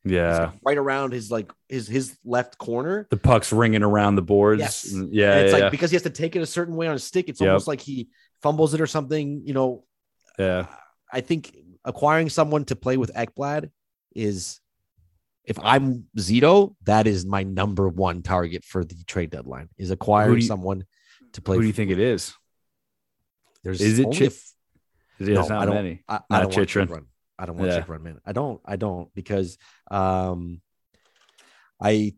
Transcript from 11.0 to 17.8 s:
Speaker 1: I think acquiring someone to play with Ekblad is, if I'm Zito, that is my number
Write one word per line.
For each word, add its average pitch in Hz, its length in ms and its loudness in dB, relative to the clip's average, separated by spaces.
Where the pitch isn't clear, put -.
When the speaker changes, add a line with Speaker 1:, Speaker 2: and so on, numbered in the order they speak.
Speaker 1:
I 131 120 -6
think - 340 -6
acquiring 156 420 0
someone 151 380 0
to 131 100 -4
play 131 220 -2
with 120 160 -2
Ekblad 143 560 -6
is, 104 460 -6
if 110 160 -8
I'm 127 460 2
Zito, 143 560 4
that 107 220 4
is 95 200 0
my 98 180 -2
number 95 460 0